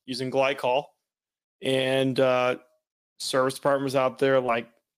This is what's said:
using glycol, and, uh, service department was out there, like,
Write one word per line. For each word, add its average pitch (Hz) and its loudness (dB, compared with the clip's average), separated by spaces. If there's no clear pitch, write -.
using 127 -8
glycol, 135 -2
and, 131 0
uh, 127 2
service 131 0
department 139 0
was 135 -2
out 127 0
there, 135 4
like, 120 -2